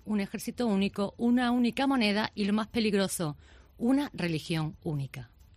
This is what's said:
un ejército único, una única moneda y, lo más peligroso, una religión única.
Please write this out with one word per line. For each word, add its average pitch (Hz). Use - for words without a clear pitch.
un 208
ejército 233
único, 196
una 240
única 247
moneda 214
y, 208
lo 202
más 220
peligroso, 196
una 269
religión 160
única. 139